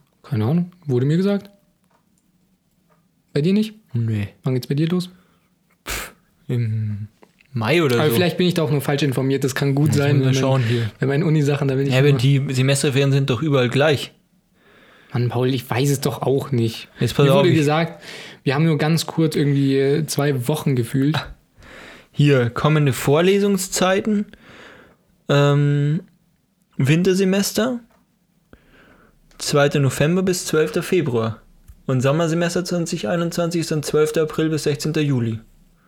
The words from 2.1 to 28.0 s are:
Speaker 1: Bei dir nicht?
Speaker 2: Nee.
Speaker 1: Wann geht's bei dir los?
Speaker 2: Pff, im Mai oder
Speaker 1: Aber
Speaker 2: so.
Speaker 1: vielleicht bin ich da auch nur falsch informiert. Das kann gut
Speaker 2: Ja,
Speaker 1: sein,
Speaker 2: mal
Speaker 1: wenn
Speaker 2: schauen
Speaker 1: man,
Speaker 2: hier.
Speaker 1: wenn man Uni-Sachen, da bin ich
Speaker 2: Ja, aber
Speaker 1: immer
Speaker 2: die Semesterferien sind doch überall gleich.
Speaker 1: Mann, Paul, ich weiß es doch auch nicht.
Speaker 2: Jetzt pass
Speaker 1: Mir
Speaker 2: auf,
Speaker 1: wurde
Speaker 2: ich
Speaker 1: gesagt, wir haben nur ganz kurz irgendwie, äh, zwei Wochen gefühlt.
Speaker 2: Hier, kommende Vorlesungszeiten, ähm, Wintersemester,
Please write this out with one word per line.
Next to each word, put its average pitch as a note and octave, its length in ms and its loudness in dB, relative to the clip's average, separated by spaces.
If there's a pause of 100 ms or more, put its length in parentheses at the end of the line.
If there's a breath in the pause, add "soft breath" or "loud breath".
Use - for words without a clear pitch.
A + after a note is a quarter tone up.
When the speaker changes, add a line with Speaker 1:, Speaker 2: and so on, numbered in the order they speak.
Speaker 1:
Bei C#3+ 80 0
dir F3 120 2
nicht? G#3+ 200 0 (200)
Speaker 2:
Nee. A2+ 360 -2 (140)
Speaker 1:
Wann C3 100 -2
geht's B2+ 140 -4
bei C#3+ 80 -2
dir D#3+ 120 0
los? F3 220 -4 (760 soft breath)
Speaker 2:
Pff, - 260 -10 (340)
im A2 600 -4 (440)
Mai D3 320 0
oder B2+ 160 2
Speaker 1:
Aber D3+ 100 2
Speaker 2:
so. A#2+ 60 0
Speaker 1:
vielleicht E3+ 220 2
bin F3+ 100 2
ich E3+ 60 0
da E3+ 100 0
auch D3 80 0
nur C#3+ 100 0
falsch C#3+ 220 -2
informiert. C3+ 400 0
Das C3 120 -2
kann C#3 200 0
gut D3 140 2
Speaker 2:
Ja, C#3+ 60 2
Speaker 1:
sein, C#3 240 2
Speaker 2:
mal C3 80 2
Speaker 1:
wenn C3 60 2
Speaker 2:
schauen C3+ 280 2
Speaker 1:
man, A2+ 80 0
Speaker 2:
hier. A#2 300 -2
Speaker 1:
wenn C3 100 -2
man C#3+ 140 0
Uni-Sachen, D3 440 0
da C3+ 80 -2
bin C#3 120 0
ich C3 60 0
Speaker 2:
Ja, B2+ 60 2
aber C#3+ 100 4
Speaker 1:
immer C#3 80 4
Speaker 2:
die C3+ 240 2 (120)
Semesterferien C#3 580 0
sind C#3 180 0
doch B2 120 -2
überall C#3 280 2
gleich. C3+ 440 0 (1000 soft breath)
Speaker 1:
Mann, A#2+ 160 -2
Paul, B2+ 240 0
ich B2+ 160 -6
weiß B2+ 200 0
es C#3 120 -2
doch - 200 -4
auch C3 300 -2
nicht. A#2 380 -4 (100)
Speaker 2:
Jetzt B2 160 -2
pass C#3+ 100 4
Speaker 1:
Mir C#3+ 80 4
Speaker 2:
auf, F#3 60 6
Speaker 1:
wurde F#3 100 4
Speaker 2:
ich D#3+ 80 4
Speaker 1:
gesagt, D#3 460 -2 (400 loud breath)
wir C3 120 0
haben D#3 100 2
nur D#3+ 120 2
ganz D#3 280 0
kurz D#3+ 320 0
irgendwie, C#3 400 2
äh, C#3+ 280 2
zwei C#3+ 440 -2
Wochen D3+ 260 -2
gefühlt. C3+ 420 0 (960 loud breath)
Speaker 2:
Hier, C#3 380 4
kommende D3+ 440 2
Vorlesungszeiten, G3 1300 0 (1040 loud breath)
ähm, C#3+ 720 2 (760)
Wintersemester, F#3+ 1040 0 (1600 soft breath)